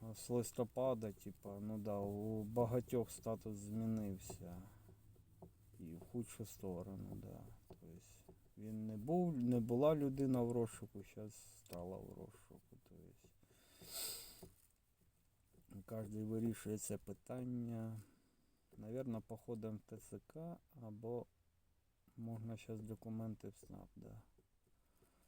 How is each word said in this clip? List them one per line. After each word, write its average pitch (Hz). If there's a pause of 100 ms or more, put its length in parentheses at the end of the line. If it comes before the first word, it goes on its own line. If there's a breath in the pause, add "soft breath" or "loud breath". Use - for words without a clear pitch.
(140)
з -
листопада, 120
типа, 101
ну 107
да, 104
у 104
багатьох 117
статус 110
змінився. 104 (1160 loud breath)
І 85
в 85
худшу 117
сторону, 98
да. 101 (240)
Тобто - (680)
він 110
не 110
був, 165
не 123
була 123
людина 135
в 120
розшуку, 113
щас 107
стала -
в -
розшуку. - (120)
Тобто 87 (3000 loud breath)
кожен 107
вирішує 110
це 101
питання, 117 (760 loud breath)
навірно, 113
походом 110
в -
Т -
Ц 104
К, 170 (240)
або 113 (920)
можна 113
щас 110
документи 110
в 101
снап, -
да. 107 (1080 soft breath)